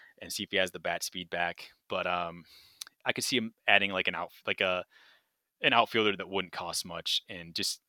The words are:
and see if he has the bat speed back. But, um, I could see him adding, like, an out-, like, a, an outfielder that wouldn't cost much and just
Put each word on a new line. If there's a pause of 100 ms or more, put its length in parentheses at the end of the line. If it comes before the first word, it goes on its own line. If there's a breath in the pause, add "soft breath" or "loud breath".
(200 loud breath)
and
see
if
he
has
the
bat
speed
back. (200)
But,
um, (600 loud breath)
I
could
see
him (140)
adding,
like,
an
out-, (140)
like,
a, (760 soft breath)
an
outfielder
that
wouldn't
cost
much
and
just